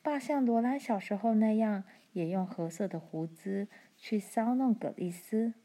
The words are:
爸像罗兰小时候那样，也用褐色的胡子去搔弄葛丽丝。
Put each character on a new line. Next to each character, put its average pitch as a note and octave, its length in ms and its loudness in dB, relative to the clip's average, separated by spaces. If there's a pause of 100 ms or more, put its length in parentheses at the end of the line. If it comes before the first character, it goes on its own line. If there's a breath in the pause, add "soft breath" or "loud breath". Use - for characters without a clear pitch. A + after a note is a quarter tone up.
爸 D4 160 0
像 C#4 260 0
罗 A#3 160 4
兰 B3 200 0
小 A3 200 -2
时 G3+ 160 -4
候 A3 200 2
那 G#3+ 220 6
样， G#3 260 0 (300 loud breath)
也 E3+ 140 -2
用 F#3 180 0
褐 E3+ 240 -4
色 F#3+ 180 -4
的 F3 120 -6
胡 D#3+ 260 -6
子 G3 420 -6 (300 loud breath)
去 - 220 -2
搔 A3+ 340 0
弄 B3+ 180 2
葛 - 240 -2
丽 F3+ 140 -4
丝。 A3 560 -2